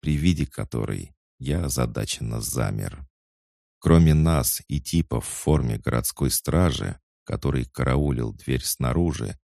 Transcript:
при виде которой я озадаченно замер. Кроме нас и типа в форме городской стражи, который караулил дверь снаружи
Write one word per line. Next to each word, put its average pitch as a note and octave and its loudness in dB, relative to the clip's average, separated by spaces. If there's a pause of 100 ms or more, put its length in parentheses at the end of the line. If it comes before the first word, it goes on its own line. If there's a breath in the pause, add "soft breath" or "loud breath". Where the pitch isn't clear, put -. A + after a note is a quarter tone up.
при D2+ 0
виде D2 2
которой G#1 -6 (240)
я D2+ -2
озадаченно A#1 -4
замер. G#1 -4 (720)
Кроме E2 8
нас D#2 2
и C#2+ -2
типа E2 -2
в - -12
форме B1+ 0
городской A#1+ -2
стражи, - 0 (240)
который C2 -2
караулил B1+ 0
дверь B1+ -4
снаружи B1+ -2 (140)